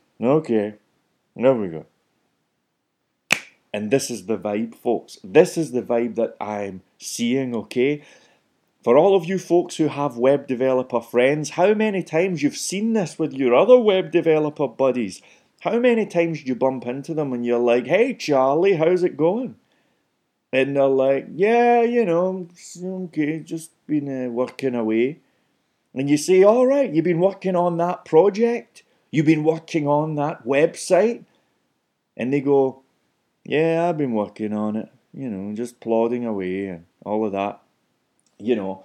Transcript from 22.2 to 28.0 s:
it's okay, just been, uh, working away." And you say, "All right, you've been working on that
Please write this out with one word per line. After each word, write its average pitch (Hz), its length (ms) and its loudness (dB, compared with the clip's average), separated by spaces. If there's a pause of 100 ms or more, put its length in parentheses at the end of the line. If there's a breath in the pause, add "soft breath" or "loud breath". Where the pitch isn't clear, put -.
it's - 340 -20
okay, 160 560 -4
just 160 320 -12 (160)
been, 147 200 -2
uh, 127 220 -6
working 123 460 -4
away." 117 440 0 (760)
And 139 140 -4
you 147 80 4
say, 185 260 4
"All 240 240 6
right, 269 260 0
you've 160 100 2
been 170 160 0
working 185 360 -2
on 175 220 0
that 175 280 -4